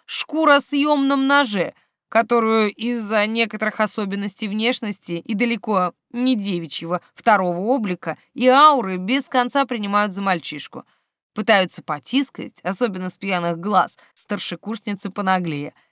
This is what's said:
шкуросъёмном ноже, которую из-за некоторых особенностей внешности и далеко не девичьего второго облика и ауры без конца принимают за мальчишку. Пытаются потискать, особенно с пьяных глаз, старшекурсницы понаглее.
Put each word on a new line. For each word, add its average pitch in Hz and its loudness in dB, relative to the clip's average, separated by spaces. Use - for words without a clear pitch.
шкуросъёмном 285 2
ноже, 226 2
которую 220 2
из-за 220 -2
некоторых 220 -2
особенностей 208 -4
внешности 214 -2
и 170 -6
далеко 208 0
не 247 0
девичьего 175 -4
второго 185 2
облика 202 -2
и 247 0
ауры 254 6
без 233 -2
конца 254 0
принимают 208 -2
за 196 -6
мальчишку. 175 -4
Пытаются 196 2
потискать, - -4
особенно 185 -2
с - -8
пьяных 175 -2
глаз, 185 0
старшекурсницы 202 -8
понаглее. 180 -2